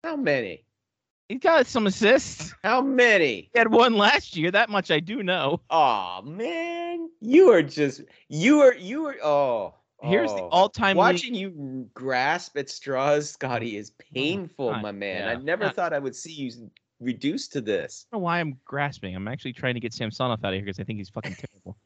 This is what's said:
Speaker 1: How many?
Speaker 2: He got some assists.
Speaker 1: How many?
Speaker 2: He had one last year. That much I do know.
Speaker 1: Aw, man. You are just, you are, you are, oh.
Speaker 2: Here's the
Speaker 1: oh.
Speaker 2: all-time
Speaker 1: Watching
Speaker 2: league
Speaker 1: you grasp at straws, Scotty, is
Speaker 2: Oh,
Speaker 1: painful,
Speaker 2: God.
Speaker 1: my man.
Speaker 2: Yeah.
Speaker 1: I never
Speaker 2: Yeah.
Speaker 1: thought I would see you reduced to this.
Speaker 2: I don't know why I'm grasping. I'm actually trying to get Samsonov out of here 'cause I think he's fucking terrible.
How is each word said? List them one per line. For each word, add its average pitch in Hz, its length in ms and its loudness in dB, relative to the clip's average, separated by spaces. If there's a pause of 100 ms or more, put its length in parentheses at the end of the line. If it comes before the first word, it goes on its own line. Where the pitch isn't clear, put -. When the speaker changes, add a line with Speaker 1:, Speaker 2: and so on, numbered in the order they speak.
Speaker 1:
How 320 120 -6
many? 135 480 -2 (640)
Speaker 2:
He 208 60 -6
got 285 320 4
some 220 200 0
assists. - 680 2 (100)
Speaker 1:
How 240 180 2
many? 214 720 2
Speaker 2:
He 240 60 4
had 226 120 4
one 233 240 6
last 220 400 2
year. 170 160 0
That 214 180 2
much 196 220 -2
I 156 80 4
do 196 240 -8
know. 170 460 -2
Speaker 1:
Aw, 104 520 2
man. 330 880 -8 (120)
You 269 300 8
are 180 100 8
just, 143 400 -4 (280)
you 226 320 4
are, 254 120 8
you 254 340 -8
are, 269 160 -10
oh. 131 520 0 (260)
Speaker 2:
Here's 196 300 0
the 196 120 -4
Speaker 1:
oh. 180 60 -10
Speaker 2:
all-time 196 460 2
Speaker 1:
Watching 233 380 2
Speaker 2:
league 190 80 -6
Speaker 1:
you 139 520 -10
grasp 135 640 -4
at 139 120 -8
straws, 147 600 -2
Scotty, 120 440 -6
is 107 240 -12
Speaker 2:
Oh, - 40 -20 (100)
Speaker 1:
painful, 143 580 -4
Speaker 2:
God. 110 100 -6
Speaker 1:
my 104 120 -8
man. 98 320 -6
Speaker 2:
Yeah. 110 60 -4
Speaker 1:
I 120 40 -4
never 160 300 -4
Speaker 2:
Yeah. - 60 0
Speaker 1:
thought 170 220 -4
I 143 60 -2
would 131 160 -8
see - 160 -16
you 120 400 -12 (300)
reduced 127 520 -6
to 139 80 -6
this. 101 500 -4
Speaker 2:
I 233 40 -12
don't 208 60 -4
know 175 40 -4
why 170 140 -2
I'm 147 240 -6
grasping. 139 520 -6
I'm 95 120 -8
actually 127 260 -10
trying 123 200 -4
to 120 80 -6
get 117 120 -8
Samsonov 117 520 -4
out 98 80 -2
of 95 60 -4
here 101 60 -10
'cause 98 140 -8
I 110 60 -8
think 107 140 -8
he's 95 100 -12
fucking - 260 -10
terrible. - 500 -18